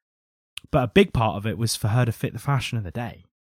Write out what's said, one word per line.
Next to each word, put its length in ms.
But 120
a 40
big 260
part 240
of 100
it 100
was 180
for 140
her 160
to 60
fit 220
the 60
fashion 380
of 60
the 80
day. 340